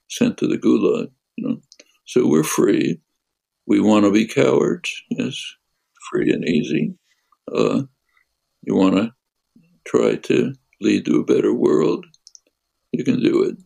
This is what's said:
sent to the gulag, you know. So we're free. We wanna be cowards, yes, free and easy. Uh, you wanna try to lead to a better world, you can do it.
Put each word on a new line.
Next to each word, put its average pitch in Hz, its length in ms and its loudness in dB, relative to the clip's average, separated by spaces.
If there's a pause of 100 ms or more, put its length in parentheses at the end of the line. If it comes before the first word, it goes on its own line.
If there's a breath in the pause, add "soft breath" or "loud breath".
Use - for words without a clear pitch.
sent - 300 -2
to - 80 -2
the - 100 -2
gulag, - 540 0 (260)
you - 100 -6
know. - 140 -6 (440 soft breath)
So 127 220 2
we're 151 160 4
free. - 560 0 (680)
We 104 140 2
wanna 104 320 4
be 107 140 2
cowards, - 840 0
yes, - 460 -8 (540)
free - 220 -2
and - 120 -2
easy. - 540 -2 (540)
Uh, - 320 0 (800)
you 104 120 -2
wanna 98 400 2 (680)
try 113 300 2
to - 400 -2 (260)
lead 101 240 0
to 123 140 0
a 120 60 -4
better - 280 2
world, - 520 0 (840)
you - 120 -6
can - 180 -2
do - 220 2
it. - 220 -4